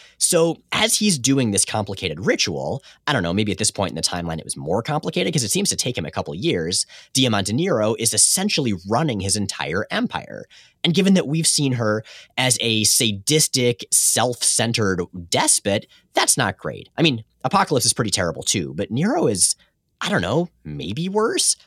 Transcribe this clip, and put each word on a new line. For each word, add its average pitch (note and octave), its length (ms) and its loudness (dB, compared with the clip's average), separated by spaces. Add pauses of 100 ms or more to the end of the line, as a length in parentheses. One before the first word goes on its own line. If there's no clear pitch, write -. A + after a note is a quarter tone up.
(180)
So, E3+ 540 2
as A3+ 240 0
he's G3+ 240 2
doing C3 320 2
this G2 120 2
complicated G2 600 -4
ritual, E2 560 -2 (240)
I - 80 2
don't A#2+ 80 2
know, E2+ 120 0
maybe G#2 180 0
at F2 80 -4
this A2 100 0
point F#2 220 -2
in - 40 -10
the D#2+ 60 -6
timeline E2+ 380 -4
it - 60 -12
was - 120 -8
more D#2+ 240 -2
complicated, D#3+ 500 -2
'cause C#3+ 120 0
it G#2 80 -2
seems F#3+ 180 0
to - 60 0
take - 200 -4
him F2 120 -6
a D#2+ 40 -10
couple F#2 220 -6
years, F2+ 540 -2 (260)
Diamante G#2+ 400 2
Nero A#2+ 460 2
is A2+ 160 -2
essentially D#3 580 2 (160)
running A#2+ 300 0
his F#2+ 160 -2
entire F#2 560 -4
empire. E2 560 -6 (360)
And D#3+ 120 2
given F#3+ 180 6
that F3+ 140 4
we've D#3+ 180 -2
seen C#3 280 2
her A2 300 0 (320)
as B2+ 260 2
a A2 240 2
sadistic, A#2+ 1040 2
self-centered A2+ 1120 0 (260)
despot, B2+ 560 0 (280)
that's F#4 220 2
not G#2+ 220 0
great. - 400 -10
I C3+ 60 2
mean, A#2+ 200 2 (200)
Apocalypse D#3 420 2
is - 80 2
pretty A2 160 -2
terrible F2 320 -2
too, D2 320 -2
but F#2 160 -6
Nero G3+ 380 0
is, G2+ 280 2 (480)
I - 60 -4
don't G3 140 0
know, C#3+ 260 0 (140)
maybe C#3+ 460 -6
worse? G#3+ 460 0 (120)